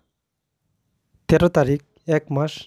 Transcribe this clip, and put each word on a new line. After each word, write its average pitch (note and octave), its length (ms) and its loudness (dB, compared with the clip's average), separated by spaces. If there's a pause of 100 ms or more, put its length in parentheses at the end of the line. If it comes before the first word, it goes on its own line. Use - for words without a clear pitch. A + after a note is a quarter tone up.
(1300)
তেরো E3 200 4
তারিখ, C#3+ 320 0 (260)
এক D3+ 260 0
মাস, C#3+ 200 -2 (140)